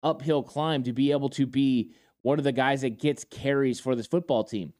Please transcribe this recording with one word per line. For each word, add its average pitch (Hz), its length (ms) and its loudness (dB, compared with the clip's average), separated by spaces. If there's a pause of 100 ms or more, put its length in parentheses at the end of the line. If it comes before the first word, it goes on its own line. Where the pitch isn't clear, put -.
uphill 151 400 0
climb 151 400 -2
to 123 80 -2
be 139 220 2
able 139 160 0
to 135 160 0
be 127 460 2 (300)
one 143 180 2
of 143 40 -4
the 139 80 2
guys 131 300 2
that 123 160 -2
gets 147 260 -2
carries 139 560 0
for 131 160 -2
this 117 120 -6
football 151 360 0
team. 92 360 -6